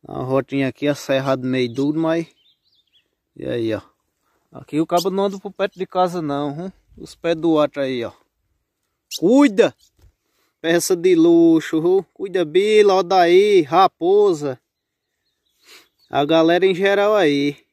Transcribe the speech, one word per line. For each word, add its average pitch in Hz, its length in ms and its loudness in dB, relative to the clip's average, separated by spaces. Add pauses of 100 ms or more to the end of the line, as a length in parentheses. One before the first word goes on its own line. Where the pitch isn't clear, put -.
Dá - 100 -18
uma 135 100 -10
rotinha 135 440 -4
aqui, 143 200 -6
a 143 60 -2
serra 135 420 -4
do 127 120 -10
meio 127 260 -4
duro, 143 260 -4
mas. 165 280 -4 (1080)
E - 120 -12
aí, 113 260 -4
ó. 101 80 -8 (720)
Aqui - 280 -8
o 160 60 0
cabo 175 240 -2
não 196 160 -2
anda 196 140 -6
por 196 120 -14
perto 196 280 -6
de 185 80 -8
casa, 180 340 -2
não, 143 300 -6
hum? 175 200 -12 (280)
Os - 140 -20
pés 170 220 -4
do 165 160 -2
outro 147 300 0
aí, 131 220 -4
ó. 104 80 -10 (1080)
Cuida! 208 560 2 (840)
Peça 170 360 0
de 175 180 0
luxo, 165 680 4
viu? 180 320 0
Cuida, 185 320 -6
Bila, 202 520 2
Odaí, 185 680 4
Raposa. 170 960 0 (1500)
A 147 160 -2
galera 165 400 2
em 190 80 2
geral 202 420 0
aí. 143 580 0